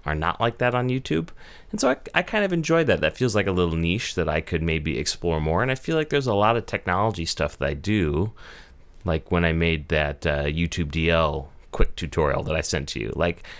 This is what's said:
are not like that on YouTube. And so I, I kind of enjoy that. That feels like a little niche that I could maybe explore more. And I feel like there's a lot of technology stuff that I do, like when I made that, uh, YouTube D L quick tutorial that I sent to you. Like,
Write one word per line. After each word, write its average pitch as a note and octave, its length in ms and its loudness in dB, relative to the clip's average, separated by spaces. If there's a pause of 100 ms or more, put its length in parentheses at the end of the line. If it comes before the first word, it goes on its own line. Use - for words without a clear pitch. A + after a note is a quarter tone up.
are D2+ 80 0
not D#2 260 -2
like A#2 180 0
that B2 180 0
on B2+ 120 0
YouTube. C#3+ 420 -2 (420)
And G#3 80 -4
so C4 100 4
I, C#4 60 2 (180)
I E3+ 80 2
kind G#3 220 0
of F#3 80 0
enjoy E3 320 2
that. F#2 160 2
That D#2 160 0
feels A#2+ 180 0
like G2+ 140 2
a - 20 2
little F2 240 2
niche E2+ 400 0
that D#2+ 140 0
I D#2 120 0
could D#2+ 220 -2
maybe D#2+ 340 0
explore D#2+ 440 -2
more. D#2 200 2
And C3 120 0
I - 20 0
feel D#3+ 220 -4
like D#3 140 -2
there's C#3 180 0
a G#2+ 60 2
lot G#2+ 220 4
of G#2+ 100 -4
technology F#2 580 0
stuff - 340 -2
that C#2 100 0
I D2 60 -2
do, E2+ 560 0 (720)
like E2 280 -2
when E2+ 120 4
I E2 80 4
made E2 360 2
that, D2 360 0
uh, D2 200 0
YouTube D#2+ 480 -2
D D#2+ 180 2
L D2+ 380 2 (240)
quick - 240 4
tutorial D#2+ 480 0
that D#2 100 -2
I D#2+ 60 2
sent D2 300 -4
to - 100 -6
you. G#1+ 160 -4
Like, E2+ 260 0 (180)